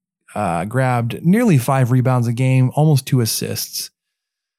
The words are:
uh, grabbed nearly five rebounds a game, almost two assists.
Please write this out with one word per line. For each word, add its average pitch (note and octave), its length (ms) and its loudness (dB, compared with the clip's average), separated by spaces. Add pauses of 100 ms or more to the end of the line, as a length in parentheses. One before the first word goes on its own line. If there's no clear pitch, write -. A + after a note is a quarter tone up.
(340)
uh, E2+ 300 -2
grabbed A#2+ 600 -2
nearly G3 320 4
five C3 340 0
rebounds B2+ 340 2
a A#2+ 60 -2
game, C3 440 2
almost D3+ 300 2
two C3 140 0
assists. - 720 -6 (680)